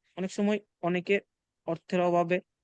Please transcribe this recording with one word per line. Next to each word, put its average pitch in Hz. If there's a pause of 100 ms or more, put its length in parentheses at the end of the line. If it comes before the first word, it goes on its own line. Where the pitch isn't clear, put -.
(180)
অনেক 185
সময় 208 (220)
অনেকে 180 (520)
অর্থের 170
অভাবে 175 (260)